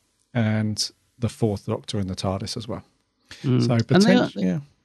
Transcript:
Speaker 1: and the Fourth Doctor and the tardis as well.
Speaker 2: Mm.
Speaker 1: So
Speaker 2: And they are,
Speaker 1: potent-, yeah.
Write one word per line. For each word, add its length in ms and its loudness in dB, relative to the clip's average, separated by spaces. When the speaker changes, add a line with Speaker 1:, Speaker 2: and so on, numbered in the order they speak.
Speaker 1:
and 560 -2
the 100 -2
Fourth 380 -4
Doctor 320 -6
and 120 -4
the 60 -6
tardis 400 -4
as 120 -10
well. 140 -10
Speaker 2:
Mm. 240 2
Speaker 1:
So 60 0
Speaker 2:
And 80 8
they 120 6
are, 120 4
Speaker 1:
potent-, 180 -4
yeah. 140 0